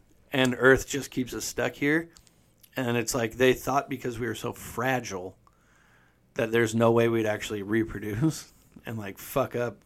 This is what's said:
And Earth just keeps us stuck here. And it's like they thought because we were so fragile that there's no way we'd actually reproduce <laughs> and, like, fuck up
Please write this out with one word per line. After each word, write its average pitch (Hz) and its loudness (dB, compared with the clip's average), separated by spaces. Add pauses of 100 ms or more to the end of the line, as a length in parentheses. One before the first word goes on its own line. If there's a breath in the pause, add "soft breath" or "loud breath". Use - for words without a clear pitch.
(340)
And 127 2
Earth 127 6
just 131 -6
keeps 123 -4
us 110 -8
stuck 123 -4
here. 160 0 (680)
And 120 0
it's 113 -2
like 113 -2
they 127 6
thought 135 -2
because 123 -8
we 120 -4
were 110 -4
so 120 -6
fragile 113 -4 (1000)
that 113 -2
there's 117 2
no 117 6
way 117 4
we'd 113 2
actually 107 -4
reproduce 104 -2 (140)
<laughs> - -20
and, 113 -8
like, 98 -10
fuck - -2
up 120 -6